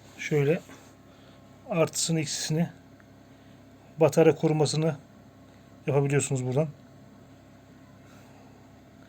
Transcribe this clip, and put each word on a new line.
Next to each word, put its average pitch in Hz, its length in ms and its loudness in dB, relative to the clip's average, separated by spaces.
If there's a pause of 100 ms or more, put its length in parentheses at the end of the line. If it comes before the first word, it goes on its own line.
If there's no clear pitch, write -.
(180)
Şöyle 147 440 0 (1080)
artısını, 165 500 0
eksisini, 156 500 -4 (1300)
batarya 156 360 6
korumasını 156 600 0 (920)
yapabiliyorsunuz 139 580 0
buradan. 135 220 -2 (2500)